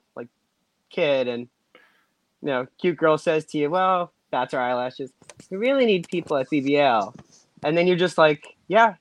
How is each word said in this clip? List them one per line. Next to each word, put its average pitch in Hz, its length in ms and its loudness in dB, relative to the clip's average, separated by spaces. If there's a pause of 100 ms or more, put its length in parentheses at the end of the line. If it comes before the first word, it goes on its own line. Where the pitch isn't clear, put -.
(160)
like, 120 120 -14 (600)
kid, 139 380 0
and, 123 200 -6 (920)
you 151 60 -6
know, 131 200 -4 (120)
cute 175 180 -2
girl 156 200 2
says 156 280 -2
to - 120 -8
you, 147 120 0
"Well, 185 420 0 (200)
that's 127 220 -4
our 131 80 -2
eyelashes. 127 500 -6 (380)
We 190 80 -10
really 254 280 0
need 185 220 0
people 165 300 -4
at 131 120 -4
B 147 120 0
B 143 160 0
L." 120 380 2 (480)
And 160 140 -2
then 175 100 2
you're 180 100 2
just 175 200 -2
like, 151 380 2 (120)
"Yeah, 208 340 4